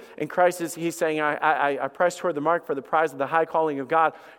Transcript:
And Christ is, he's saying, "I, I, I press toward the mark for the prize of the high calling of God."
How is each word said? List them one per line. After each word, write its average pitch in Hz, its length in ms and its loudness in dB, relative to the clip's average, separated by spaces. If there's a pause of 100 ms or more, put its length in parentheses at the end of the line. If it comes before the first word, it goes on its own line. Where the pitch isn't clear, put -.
(180)
And 151 100 -4
Christ 180 320 2
is, 170 140 -6
he's 165 220 -4
saying, 156 240 0
"I, 147 160 0
I, 139 480 0
I 135 40 -2
press 175 280 0
toward 175 180 -2
the 147 60 -4
mark 170 260 0
for 160 80 -4
the 139 80 -6
prize 160 300 0
of 143 60 -12
the 135 80 -2
high 160 200 0
calling 160 340 0
of 127 80 -8
God." 160 240 2 (260)